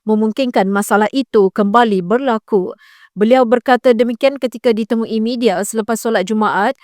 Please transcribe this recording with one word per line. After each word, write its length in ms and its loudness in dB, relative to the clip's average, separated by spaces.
memungkinkan 640 0
masalah 400 0
itu 400 0
kembali 560 0
berlaku. 720 -2
Beliau 320 2
berkata 480 2
demikian 480 0
ketika 320 -2
ditemui 480 -2
media 460 0
selepas 340 -4
solat 240 -2
Jumaat 600 0